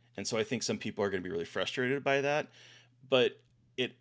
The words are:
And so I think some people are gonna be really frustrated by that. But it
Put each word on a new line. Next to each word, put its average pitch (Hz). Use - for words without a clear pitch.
And 98
so 113
I 110
think 110
some 110
people 104
are 101
gonna 95
be 90
really 85
frustrated 127
by 139
that. 143
But 127
it 123